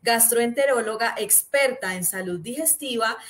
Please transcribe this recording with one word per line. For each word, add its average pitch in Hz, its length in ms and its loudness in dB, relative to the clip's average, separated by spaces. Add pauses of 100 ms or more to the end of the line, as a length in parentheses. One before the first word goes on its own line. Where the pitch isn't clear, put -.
gastroenteróloga 233 1200 2
experta 233 720 0
en 180 120 -4
salud 185 340 -4
digestiva 240 760 -2 (120)